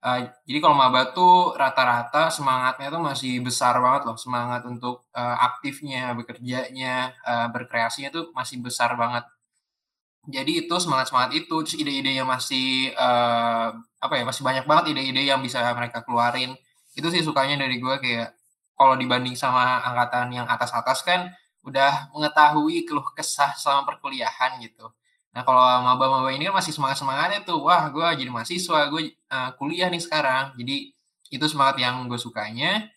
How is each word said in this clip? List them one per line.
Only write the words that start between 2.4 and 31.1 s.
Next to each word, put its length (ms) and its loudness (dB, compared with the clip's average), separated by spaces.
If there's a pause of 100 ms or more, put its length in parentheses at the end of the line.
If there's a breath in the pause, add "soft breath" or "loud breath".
tuh 80 -4
masih 400 -2
besar 400 2
banget 260 4
loh. 80 -6
Semangat 540 -4
untuk, 480 -8
eh, 240 -2
aktifnya, 720 -4
bekerjanya, 1120 -6
eh, 240 0
berkreasinya 640 -4
tuh 240 -8
masih 240 -8
besar 320 -2
banget. 320 -4 (1000)
Jadi 400 -4
itu 100 -2
semangat-semangat 640 0
itu, 160 -6 (100)
terus 140 -6
ide-idenya 480 -2
masih, 680 -2
eh, 760 2 (100)
apa 420 -6
ya, 80 -4
masih 180 -6
banyak 240 0
banget 240 4
ide-ide 300 -2 (100)
yang 80 0
bisa 220 -4 (100)
mereka 320 -6
keluarin. 480 0 (400)
Itu 160 -2
sih 160 0
sukanya 320 0
dari 240 -2
gue, 160 -2
kayak 400 -4 (400)
kalau 220 8
dibanding 400 0
sama 420 2
angkatan 540 -2
yang 140 -6
atas-atas 520 -2
kan 320 -2 (300 soft breath)
udah 520 0
mengetahui 720 4
keluh 160 -4 (120)
kesah 440 -2
selama 240 2 (120)
perkuliahan 680 -4
gitu. 240 -20 (480)
Nah, 100 -6
kalau 160 6 (240)
maba-maba 480 4
ini 160 -4
kan 80 -2
masih 160 -2
semangat-semangatnya 720 -2
tuh, 160 -2
"Wah, 320 4
gue 140 0 (100)
jadi 160 -6
mahasiswa, 560 0
gue, 240 -6
eh, 460 -8
kuliah 320 -2
nih 100 -4
sekarang." 560 -2
Jadi, 380 -8 (340)